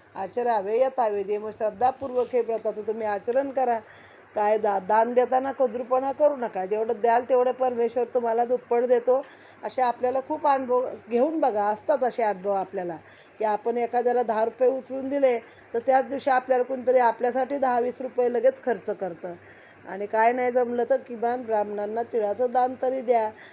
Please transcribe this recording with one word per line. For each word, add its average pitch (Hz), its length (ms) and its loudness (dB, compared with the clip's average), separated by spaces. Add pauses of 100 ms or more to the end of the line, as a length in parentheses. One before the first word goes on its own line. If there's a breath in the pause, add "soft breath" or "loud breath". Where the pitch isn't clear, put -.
(160 loud breath)
आचरावे 214 640 -2
यथाविधी. 214 580 0
मग 214 140 -8
श्रद्धापूर्वक 240 800 -2
हे 247 80 2
व्रताचं 214 400 -4
तुम्ही 214 260 -4
आचरण 240 440 -2
करा. 240 280 0 (560 loud breath)
काय 214 220 2
दा-, 202 220 0
दान 220 340 2
देताना 254 380 2
कद्रूपणा 254 600 -2
करू 294 240 2
नका. 208 300 -6
जेवढं 220 360 -2
द्याल 233 280 4
तेवढं 254 220 4
परमेश्वर 247 520 -2
तुम्हाला 233 420 0
दुप्पट 240 380 0
देतो. 247 420 2 (380 loud breath)
असे 226 180 -4
आपल्याला 247 460 0
खूप 311 200 -2
अनुभव 262 420 0 (200)
घेऊन 285 300 2
बघा, 214 240 2
असतात 226 400 0
असे 233 200 0
अनुभव 196 280 -2
आपल्याला, 185 460 -4 (420 loud breath)
की 220 60 -2
आपण 214 320 -2
एखाद्याला 240 460 0
दहा 220 220 0
रुपये 247 240 2
उचलून 269 400 -6
दिले, 262 300 2 (340 loud breath)
तर 233 60 -2
त्याच 254 300 2
दिवशी 277 200 -4
आपल्याला 254 340 2
कोणतरी 254 340 0
आपल्यासाठी 247 600 2
दहा 247 220 2
वीस 247 200 -2
रुपये 247 340 -2
लगेच 247 300 2
खर्च 214 260 -4
करतं. 185 440 -8 (560 loud breath)
आणि 196 160 -8
काय 220 260 4
नाही 247 200 0
जमलं 240 380 0
तर 262 80 2
किमान 240 440 -4
ब्राह्मणांना 208 640 -2
तिळाचं 233 480 -2
दान 254 300 2
तरी 262 200 -2
द्या, 220 300 -2 (220 loud breath)